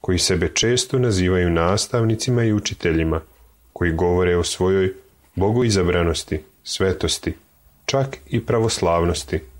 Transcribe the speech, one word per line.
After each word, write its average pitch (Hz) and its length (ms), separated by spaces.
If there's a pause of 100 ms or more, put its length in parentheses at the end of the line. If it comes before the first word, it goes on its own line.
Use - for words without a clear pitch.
koji 92 180
sebe 87 300
često 123 500
nazivaju 92 520
nastavnicima 110 920
i 110 80
učiteljima, 80 680 (520)
koji 87 200
govore 87 440
o 85 80
svojoj 92 480 (420)
bogoizabranosti, 90 1040 (220)
svetosti, - 720 (520)
čak 139 300 (140)
i 117 160
pravoslavnosti? 85 960 (180)